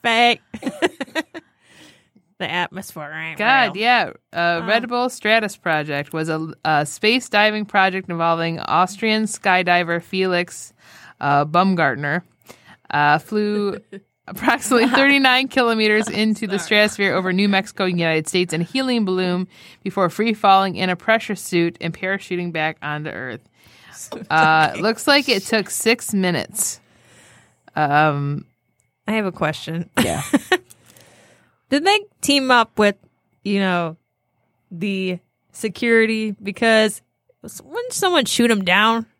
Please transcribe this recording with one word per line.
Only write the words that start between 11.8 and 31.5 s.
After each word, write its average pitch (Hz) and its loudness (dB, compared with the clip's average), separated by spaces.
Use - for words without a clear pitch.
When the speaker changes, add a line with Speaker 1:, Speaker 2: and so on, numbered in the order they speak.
Speaker 2:
Uh, 147 2
flew 208 -2
Speaker 1:
<laughs> - -20
Speaker 2:
approximately 240 2
thirty-nine 269 4
kilometers 220 2
Speaker 1:
<laughs> - -
Speaker 2:
into 220 0
the 190 -2
Speaker 1:
Sorry. - -10
Speaker 2:
stratosphere 208 2
over 185 0
New 196 2
Mexico, 196 0
United 165 0
States, 180 0
in 165 -2
a 170 0
helium 254 -2
balloon 185 -2
before 185 0
free 220 0
falling 196 2
in 185 -2
a 180 -2
pressure 220 -2
suit 170 -2
and 165 -6
parachuting 180 -6
back 160 -4
onto 151 -8
Earth. 123 -10
Speaker 1:
<laughs> - -12
Speaker 2:
Uh, 156 4
looks 220 -2
like 285 4
it 196 0
took 214 -2
six - -2
minutes. 180 -2
Um, 143 0
Speaker 1:
I 208 -2
have 214 -2
a 185 -4
question. 160 -6
Speaker 2:
Yeah. 139 0
Speaker 1:
<laughs> - -4